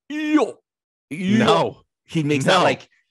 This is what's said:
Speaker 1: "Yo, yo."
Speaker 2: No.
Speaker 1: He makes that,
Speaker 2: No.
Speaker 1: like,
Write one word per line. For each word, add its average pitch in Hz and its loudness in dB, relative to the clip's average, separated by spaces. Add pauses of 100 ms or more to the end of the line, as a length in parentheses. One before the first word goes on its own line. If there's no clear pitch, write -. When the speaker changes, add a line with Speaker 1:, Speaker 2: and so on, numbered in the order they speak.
Speaker 1:
"Yo, 302 -2 (520)
yo." 196 0
Speaker 2:
No. 160 0 (220)
Speaker 1:
He 160 -2
makes 143 -2
that, 185 4
Speaker 2:
No. 170 2
Speaker 1:
like, 139 -2 (220)